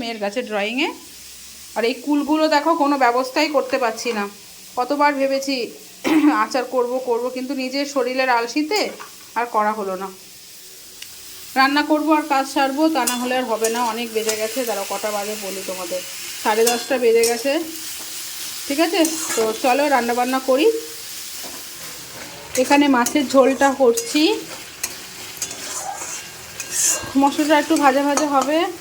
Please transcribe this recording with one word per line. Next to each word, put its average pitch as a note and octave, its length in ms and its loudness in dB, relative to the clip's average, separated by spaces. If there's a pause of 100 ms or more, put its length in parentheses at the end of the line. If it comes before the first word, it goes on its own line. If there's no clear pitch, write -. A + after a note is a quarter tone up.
মেয়ের A#3 180 -6
গাছে G3+ 240 -4
ড্রয়িংয়ে। G#3+ 460 -2 (880)
আর G#3+ 80 0
এই B3 100 2
কুলগুলো D4 540 2
দেখো D4+ 280 4
কোনো C#4+ 280 2
ব্যবস্থাই C4 440 2
করতে C4+ 300 0
পারছি A3+ 340 -2
না, G#3 120 -4 (520)
কতবার C#4+ 380 2
ভেবেছি C4+ 420 0 (480)
<clears throat> C#4+ 400 6
আচার B3 200 0 (100)
করব B3 180 2 (160)
করব, A#3 160 0 (120)
কিন্তু B3+ 180 -6
নিজের C4 400 -2
শরীরের C4 360 0
আলসিতে D4 500 0 (540)
আর A#3+ 120 0
করা G#3+ 260 2
হলো G3 300 -4
না। F#3+ 60 -8 (1500)
রান্না C#4 280 4
করবো D4+ 300 2
আর D4+ 160 4
কাজ C4+ 200 0
সারবো, C#4 400 2
তা C#4 160 0
না B3 120 2
হলে B3 200 -2
আর B3+ 80 0
হবে A3+ 240 0
না। A#3 160 0
অনেক A#3 300 -2
বেজে A3 220 0
গেছে, A3 280 -4
দাঁড়াও G3+ 240 -2
কটা G#3 220 -4
বাজে G#3 320 -4
বলি F#3+ 240 -8
তোমাদের, F#3 340 -6 (420)
সাড়ে A3+ 220 4
দশটা A#3+ 340 0
বেজে A#3 260 4
গেছে। C4+ 360 0 (1080)
ঠিক C#4+ 120 0
আছে, E4 240 2 (320)
তো A3 160 2 (100)
চলো C#4 260 4
রান্না A#3+ 260 2
বান্না B3 240 0
করি। C4+ 320 4 (1900)
এখানে C#4+ 300 6
মাছের C4 400 4
ঝোলটা C4+ 500 6
করছি, D4 600 4 (2750)
মশলাটা C#4+ 420 4
একটু D4 180 2
ভাজা C#4 260 4
ভাজা C#4+ 240 2
হবে। C#4+ 380 2 (160)